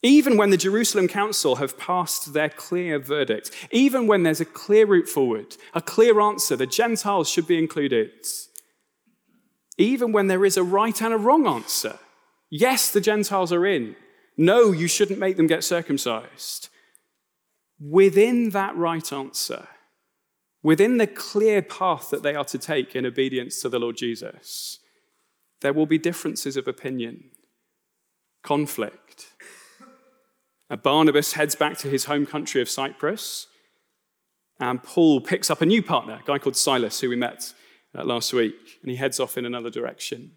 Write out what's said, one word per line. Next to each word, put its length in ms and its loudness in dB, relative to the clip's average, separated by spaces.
Even 340 6
when 140 6
the 80 6
Jerusalem 500 2
Council 480 0
have 220 -6
passed 560 -4
their 160 0
clear 480 -6
verdict, 520 -4
even 360 4
when 160 4
there's 180 2
a 40 -2
clear 400 2
route 240 4
forward, 480 -2
a 80 -2
clear 400 4
answer, 360 0
the 100 0
Gentiles 640 -2
should 160 -2
be 100 2
included, 540 -2
even 340 0
when 140 2
there 180 2
is 140 2
a 40 2
right 380 0
and 140 -2
a 40 0
wrong 280 4
answer, 520 -4
yes, 400 0
the 100 2
Gentiles 500 0
are 140 2
in, 320 -2
no, 360 6
you 160 0
shouldn't 300 0
make 200 0
them 80 6
get 180 0
circumcised. 1040 -6
Within 680 4
that 260 -4
right 340 -4
answer, 580 -8
within 360 4
the 80 4
clear 560 0
path 480 -4
that 120 -4
they 120 -2
are 100 -4
to 140 -8
take 360 -4
in 120 -4
obedience 560 -4
to 80 -4
the 80 -2
Lord 180 -4
Jesus, 840 -10
there 100 -2
will 140 2
be 100 0
differences 640 -6
of 100 -6
opinion, 640 -10
conflict. 880 -6
Now, 60 -10
Barnabas 580 2
heads 200 -2
back 240 -2
to 100 -8
his 180 -2
home 180 -2
country 380 -4
of 80 -4
Cyprus, 760 -8
and 240 -6
Paul 380 4
picks 300 -4
up 100 -2
a 60 2
new 160 2
partner, 400 -6
a 40 -12
guy 120 -2
called 180 -2
Silas, 440 -2
who 100 -2
we 60 -4
met, 360 -8
uh, 80 -12
last 300 -4
week, 480 -2
and 100 -10
he 60 -6
heads 240 -4
off 160 -4
in 80 -6
another 240 -8
direction. 680 -10